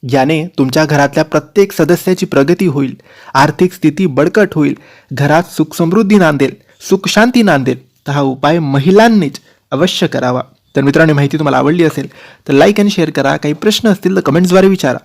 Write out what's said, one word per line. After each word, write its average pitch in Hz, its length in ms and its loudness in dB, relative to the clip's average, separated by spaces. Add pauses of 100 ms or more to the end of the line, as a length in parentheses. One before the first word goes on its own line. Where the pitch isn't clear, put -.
(120)
याने 151 340 0
तुमच्या 147 380 -2
घरातल्या 143 400 0
प्रत्येक 196 480 -2
सदस्याची 175 540 -2
प्रगती 165 400 0
होईल, 139 280 -4 (400)
आर्थिक 151 380 0
स्थिती 160 340 -2
बळकट 170 480 0
होईल, 143 200 0 (380)
घरात 143 300 2
सुख - 320 -6
समृद्धी 196 420 0
नांदेल, 143 340 2 (400)
सुख 190 180 -2
शांती 240 340 2
नांदेल. 135 440 -2 (200)
तर 139 60 -6
हा 143 80 -2
उपाय 139 380 0
महिलांनीच 170 840 2 (300)
अवश्य 165 360 -2
करावा. 127 360 -4 (340)
तर 139 40 0
मित्रांनो, 151 340 2
माहिती 143 240 0
तुम्हाला 143 200 0
आवडली 160 260 0
असेल 143 220 -2 (420)
तर 147 40 -2
लाईक 196 280 2
आणि 208 100 2
शेअर 165 200 -2
करा. 139 260 -2
काही 147 180 -4
प्रश्न 208 340 -2
असतील 190 280 0
तर 185 40 0
कमेंट्सद्वारे 180 480 2
विचारा 143 360 -2